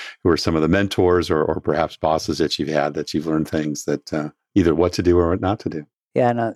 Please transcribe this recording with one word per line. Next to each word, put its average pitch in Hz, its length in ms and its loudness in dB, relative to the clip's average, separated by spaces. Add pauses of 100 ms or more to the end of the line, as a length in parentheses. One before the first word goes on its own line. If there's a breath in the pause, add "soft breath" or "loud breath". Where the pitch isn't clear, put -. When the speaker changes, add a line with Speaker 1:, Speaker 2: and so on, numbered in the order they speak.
(240 loud breath)
Speaker 1:
who 92 80 4
are 78 60 4
some 82 180 0
of 78 80 2
the 78 40 2
mentors 90 600 2
or, 80 140 2
or 78 160 -2
perhaps 78 380 -2
bosses 80 420 -2
that 78 180 0
you've 73 120 -4
had 73 260 -2
that 76 180 -6
you've 80 140 -4
learned 78 200 0
things 76 380 -4
that, 73 260 -4
uh, 76 180 -4 (260)
either 85 180 2
what 85 200 2
to 95 100 -2
do 87 160 4
or 85 100 2
what 90 120 0
not 95 180 -2
to - 100 -8
do? 80 160 -8 (300)
Speaker 2:
Yeah, 123 160 4
no, 117 240 -4